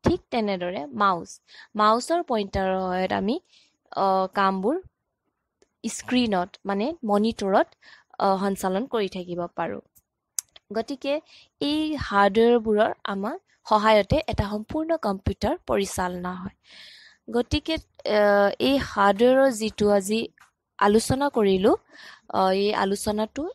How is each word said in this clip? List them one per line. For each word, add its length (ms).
ঠিক 160
তেনেদৰে 560
মাউচ, 420
মাউচৰ 460
পইণ্টাৰৰ 560
সহায়ত 340
আমি, 280
অ, 380
কামবোৰ 460
স্ক্ৰীণত, 600
মানে 280
মনিটৰত, 640
অ, 200
সঞ্চালন 480
কৰি 220
থাকিব 380
পাৰোঁ। 240
গতিকে 480
এই 360
হাৰ্ডৱেৰবোৰৰ 960
আমাৰ 340
সহায়তে 600
এটা 220
সম্পূৰ্ণ 460
কম্পিউটাৰ 580
পৰিচালনা 680
হয়। 220
গতিকে, 440
এ, 140
এই 180
হাৰ্ডৱেৰৰ 720
যিটো 400
আজি 300
আলোচনা 500
কৰিলোঁ, 480
অ, 160
এই 240
আলোচনাটো 800